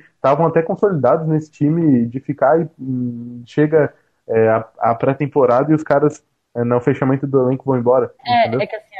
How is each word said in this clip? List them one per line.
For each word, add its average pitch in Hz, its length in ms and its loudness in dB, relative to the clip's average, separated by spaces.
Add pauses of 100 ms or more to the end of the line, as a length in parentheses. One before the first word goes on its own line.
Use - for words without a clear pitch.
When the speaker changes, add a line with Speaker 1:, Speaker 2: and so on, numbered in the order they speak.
(140)
Speaker 1:
estavam 143 320 0
até 165 160 0
consolidados 165 640 0
nesse 156 240 -2
time 147 560 2
de 120 140 -8
ficar 143 400 0
e, 156 80 -6 (100)
hum, 120 680 -8
chega, 151 480 0 (340)
é, 113 220 2
a, 131 200 0 (100)
a 117 160 0
pré-temporada 135 800 0
e - 20 4
os 151 80 -2
caras, 147 420 0 (300)
é, 120 80 -4
no 120 180 0
fechamento 135 460 -2
do 135 180 0
elenco 131 220 -4
vão 135 100 0
embora, 123 380 0 (100)
Speaker 2:
É, 240 180 0
Speaker 1:
entendeu? 127 180 -2
Speaker 2:
é 208 80 -4
que 220 80 -12
assim, - 220 -20